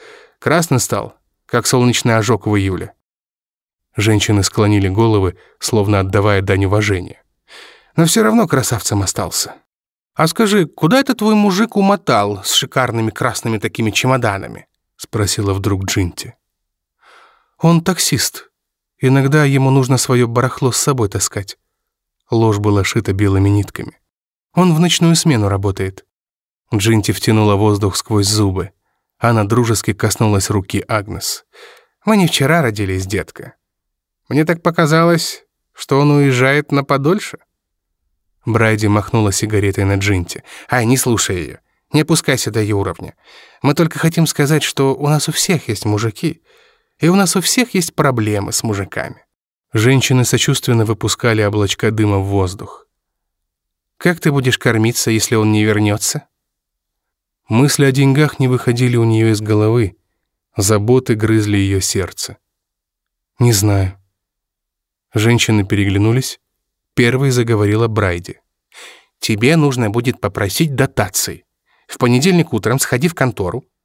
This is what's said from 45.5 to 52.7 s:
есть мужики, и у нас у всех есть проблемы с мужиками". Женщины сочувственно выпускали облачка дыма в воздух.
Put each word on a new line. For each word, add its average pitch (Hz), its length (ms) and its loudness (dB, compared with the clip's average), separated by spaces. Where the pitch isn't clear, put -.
есть 107 180 -6
мужики, 107 580 -4
и 151 80 0
у 175 80 4
нас 196 200 2
у 190 60 0
всех 240 320 -2
есть 185 220 -4
проблемы 107 560 -2
с - 120 -4
мужиками". - 640 -6
Женщины 127 520 2
сочувственно 120 600 0
выпускали 110 580 0
облачка 104 480 0
дыма 104 280 2
в 95 60 -2
воздух. 98 640 -4